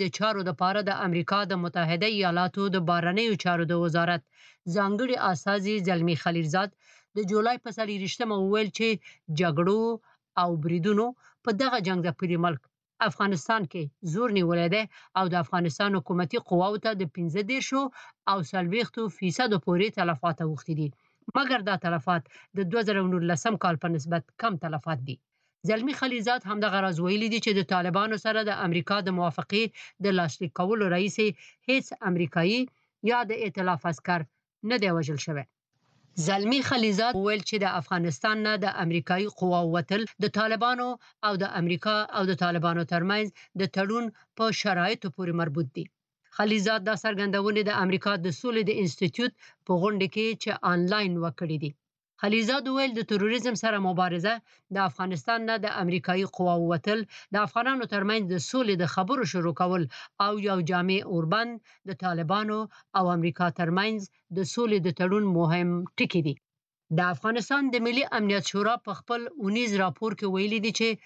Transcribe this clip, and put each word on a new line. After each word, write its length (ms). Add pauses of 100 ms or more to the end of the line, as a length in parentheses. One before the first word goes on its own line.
د 20 (140)
چارو 320
دپاره 320
د 100 (140)
امریکا 400
د 80 (100)
متحده 440
ایالاتو 640
د 80 (120)
بهرنیو 540
چارو 280
د 20 (100)
وزارت 380 (540)
ځانګړي 400 (140)
استازي 460 (120)
زلمي 280
خلیلزاد 540 (460)
د 40 (120)
جولای 260
په 140
څلېرویشتمه 680
وویل 400
چې 100 (520)
جګړو 420 (560)
او 120 (140)
بریدونو 440 (380)
په 60
دغه 260 (100)
جنګ 180
ځپلي 320
ملک 240 (380)
افغانستان 640 (100)
کې 120 (300)
زور 240
نیولی 360
دی 100 (340)
او 100
د 160
افغانستان 520
حکومتي 420
قواو 400
ته 160
د 100 (100)
پنځه 360
دېرشو 320 (500)
او 60 (140)
څلوېښتو 500 (160)
فیصدو 480
پورې 220 (120)
تلفات 420
اوښتي 380
دي. 100 (460)
مګر 260
دا 140
تلفات 480 (340)
د 20 (100)
دوه 120
زره 200 (120)
نولسم 500
کال 120
په 180
نسبت 300 (180)
کم 160
تلفات 500
دي. 80 (480)
زلمي 300
خلیلزاد 560
همدغه 320
راز 180
ویلي 340
دي 60
چې 140
د 80 (120)
طالبانو 440
سره 260
د 80 (160)
امریکا 340
د 80
موافقې 540 (400)
د 140
لاسلیک 420
کولو 340
راهیسې 340 (400)
هیڅ 180 (240)
امریکایي 520 (420)
یا 200
د 80 (120)
ائتلاف 420
عسکر 340 (440)
نه 140
دی 120
وژل 360
شوی. 200 (720)
زلمي 440
خلیلزاد 540
وویل 340
چې 60 (100)
د 160
افغانستان 600
نه 140
د 280
امریکایي 420 (120)
قواو 360
وتل 320 (160)
د 20 (140)
طالبانو 480 (400)
او 80
د 100 (140)
امریکا 380 (200)
او 140
د 20 (100)
طالبانو 500
ترمنځ 340 (320)
د 20 (140)
تړون 300 (320)
په 140
شرایطو 640
پورې 180
مربوط 420
دي. 120 (460)
خلیلزاد 540
دا 160
څرګندونې 600
د 60 (120)
امریکا 320
د 120 (120)
سولې 260
د 60 (100)
انسټیټیوټ 500 (340)
په 160
غونډه 320
کې 140 (140)
چې 80 (220)
آنلاین 420 (100)
وکړې 400
دي. 80 (500)
خلیلزاد 460
وویل 280
د 140
تروریزم 540
سره 220
مبارزه، 480 (380)
د 60 (120)
افغانستان 500 (100)
نه 80
د 100 (140)
امریکایي 440 (100)
قواو 360
وتل، 280 (340)
د 20 (120)
افغانانو 460
ترمنځ 340
د 80 (140)
سولې 280
د 80
خبرو 460
شروع 300
کول 220 (420)
او 140
یو 220
جامع 380 (120)
اوربند 420 (320)
د 60 (120)
طالبانو 560 (360)
او 100 (120)
امریکا 320
ترمنځ 500 (380)
د 60
سولې 380
د 160
تړون 280 (120)
مهم 320 (280)
ټکي 240
دي. 140 (560)
د 80 (140)
افغانستان 520
د 100 (100)
ملي 200 (120)
امنیت 340
شورا 240 (100)
په 80
خپل 280 (220)
اونیز 280 (120)
راپور 300
کې 200
ویلي 320
دي 140
چې 100 (160)